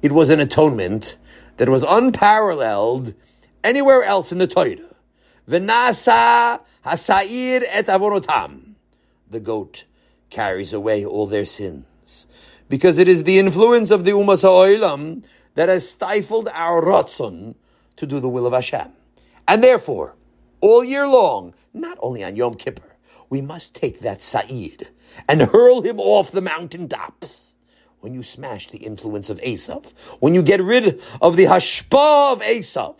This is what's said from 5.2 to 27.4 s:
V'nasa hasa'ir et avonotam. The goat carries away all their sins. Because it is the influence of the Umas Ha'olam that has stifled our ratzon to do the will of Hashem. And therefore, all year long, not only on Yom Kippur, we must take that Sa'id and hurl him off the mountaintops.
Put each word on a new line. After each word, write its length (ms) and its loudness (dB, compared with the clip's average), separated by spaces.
V'nasa 1120 2
hasa'ir 840 -2
et 200 -4
avonotam. 880 -4
The 100 -12
goat 440 -10
carries 440 -6
away 320 -4
all 220 -6
their 180 -4
sins. 840 -16
Because 280 2
it 120 6
is 160 2
the 120 2
influence 540 2
of 140 2
the 60 2
Umas 320 2
Ha'olam 800 2
that 120 0
has 220 -2
stifled 640 -6
our 280 -2
ratzon 760 -4
to 80 -10
do 160 -8
the 80 -6
will 180 -4
of 60 -2
Hashem. 400 -6
And 160 2
therefore, 540 2
all 240 6
year 200 -4
long, 480 0
not 280 -12
only 220 -8
on 140 -10
Yom 160 -2
Kippur, 420 -16
we 120 -6
must 320 -16
take 260 -8
that 220 -10
Sa'id 680 -10
and 140 2
hurl 400 6
him 180 -6
off 320 2
the 80 -6
mountaintops. 1160 -12